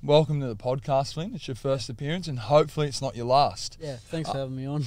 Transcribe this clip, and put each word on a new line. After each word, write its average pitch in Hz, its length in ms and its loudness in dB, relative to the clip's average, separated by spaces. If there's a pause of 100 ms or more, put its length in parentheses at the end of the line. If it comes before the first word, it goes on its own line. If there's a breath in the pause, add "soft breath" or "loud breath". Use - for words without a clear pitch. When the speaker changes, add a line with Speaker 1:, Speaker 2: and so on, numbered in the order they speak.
Speaker 1:
welcome 147 400 4
to 135 60 -2
the 117 80 -4
podcast, 135 600 -2
Flynn. 196 200 -8
It's 165 140 -12
your 131 80 -6
first 135 340 -2
appearance, 156 380 -6
and 131 100 -6
hopefully 147 480 4
it's 135 160 -6
not 135 140 -4
your 117 100 -4
last. 123 540 2
Speaker 2:
Yeah, 147 160 -8
thanks 160 340 -6
for - 60 -2
Speaker 1:
Uh, 135 60 -4
Speaker 2:
having 131 120 -6
me 131 120 -6
on. 143 200 -2